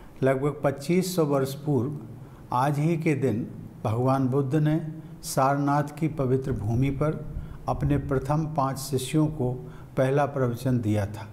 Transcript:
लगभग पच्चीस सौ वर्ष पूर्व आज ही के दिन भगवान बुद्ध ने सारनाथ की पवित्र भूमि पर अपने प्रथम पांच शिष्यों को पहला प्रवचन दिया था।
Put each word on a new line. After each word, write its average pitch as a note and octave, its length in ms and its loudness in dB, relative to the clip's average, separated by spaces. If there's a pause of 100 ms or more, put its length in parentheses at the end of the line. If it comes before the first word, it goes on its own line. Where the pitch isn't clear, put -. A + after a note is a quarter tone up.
(240)
लगभग C3+ 400 2
पच्चीस E3+ 520 0
सौ D#3+ 100 4
वर्ष C#3 300 0
पूर्व C#3+ 420 0 (560)
आज C#3 260 2
ही E3 180 2
के D#3+ 180 2
दिन A#2+ 300 0 (380)
भगवान B2+ 440 2
बुद्ध C3+ 280 0
ने D3+ 200 4 (500)
सारनाथ C#3+ 760 2
की E3 80 0
पवित्र C3 440 0
भूमि A#2 420 2
पर D3+ 200 0 (540)
अपने C#3 320 2
प्रथम C#3 460 0 (120)
पांच C3+ 220 0
शिष्यों C#3 480 0
को B2 240 -2 (460)
पहला C#3 280 4
प्रवचन B2+ 560 0
दिया G#2 240 2
था। - 280 -10